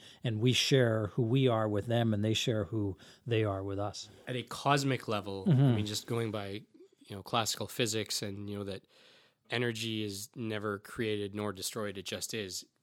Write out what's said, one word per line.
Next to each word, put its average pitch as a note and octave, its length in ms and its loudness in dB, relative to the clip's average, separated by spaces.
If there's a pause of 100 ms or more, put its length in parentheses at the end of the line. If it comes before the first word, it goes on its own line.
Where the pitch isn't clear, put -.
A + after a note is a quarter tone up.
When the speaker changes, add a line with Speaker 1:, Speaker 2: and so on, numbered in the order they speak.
(240)
Speaker 1:
and A2 160 0
we B2 140 6
share A2+ 580 4
who C3 120 2
we C3 220 4
are A2+ 220 4
with G#2 180 0
them, A#2 280 4
and G#2 100 0
they A2 100 4
share A2 300 0
who G2+ 320 -2 (300)
they A2+ 180 2
are G2 180 -2
with G2 160 -4
us. G2+ 300 -6 (180)
Speaker 2:
At B2+ 100 -4
a A#2+ 80 -4
cosmic C#3 640 0
level, G2 380 -2
Speaker 1:
Mm-hmm. C#3 160 8
Speaker 2:
I C3+ 100 8
mean, G#2 120 2
just G#2 220 -6
going A#2 240 -2
by, G2+ 320 -6 (440)
you G#2 100 -12
know, F#2+ 60 -12
classical A2 440 -2
physics A2 560 -2
and, G2+ 260 -8
you G2+ 80 -6
know, G2+ 80 -6
that F#2+ 180 -8 (680)
energy A2+ 540 -2
is G2+ 320 -8
never G#2+ 420 -4
created G#2 560 -4
nor G#2 180 -2
destroyed, G2 460 -6
it F#2 80 -10
just - 280 -6
is. G2 300 -8 (180)